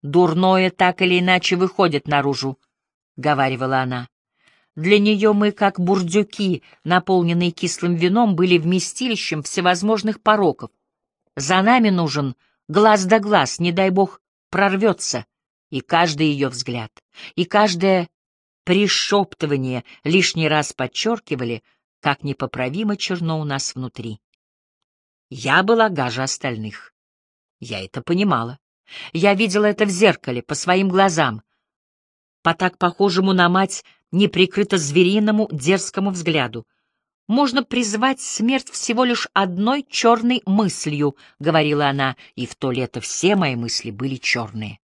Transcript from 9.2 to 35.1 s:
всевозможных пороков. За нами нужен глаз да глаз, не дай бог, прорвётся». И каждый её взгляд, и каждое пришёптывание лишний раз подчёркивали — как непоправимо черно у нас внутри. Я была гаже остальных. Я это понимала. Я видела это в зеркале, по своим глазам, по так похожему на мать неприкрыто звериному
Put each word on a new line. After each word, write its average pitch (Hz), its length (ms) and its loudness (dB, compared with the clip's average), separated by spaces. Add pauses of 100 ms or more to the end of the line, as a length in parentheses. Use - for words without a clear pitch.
всевозможных 190 800 -2
пороков. 208 500 0 (680)
За 175 260 0
нами 226 280 4
нужен 147 440 -2 (340)
глаз 208 360 4
да 214 160 4
глаз, 196 380 0
не 170 140 0
дай 190 180 2
бог, 190 300 0 (300)
прорвётся». 196 760 -2 (440)
И 135 100 -6
каждый 160 460 0
её 139 240 -2
взгляд, 120 420 -8 (420)
и 170 120 -2
каждое 190 640 2 (560)
пришёптывание 165 1200 0 (200)
лишний 165 440 2
раз 151 260 -2
подчёркивали — 127 880 -4 (400)
как 143 220 -4
непоправимо 143 720 -4
черно 165 440 -4
у 151 40 -6
нас 135 300 -6
внутри. 117 460 -12 (1080)
Я 135 320 0
была 226 260 2
гаже 131 360 -4
остальных. 110 680 -8 (680)
Я 110 220 -10
это 117 200 -10
понимала. 156 560 -2 (540)
Я 196 220 4
видела 208 320 2
это 208 200 2
в - 20 -2
зеркале, 175 540 2
по - 120 -6
своим 185 340 0
глазам, 170 540 2 (1000)
по - 120 2
так 180 220 -4
похожему 190 560 0
на 180 160 4
мать 190 360 -2 (260)
неприкрыто 196 680 2
звериному 190 720 2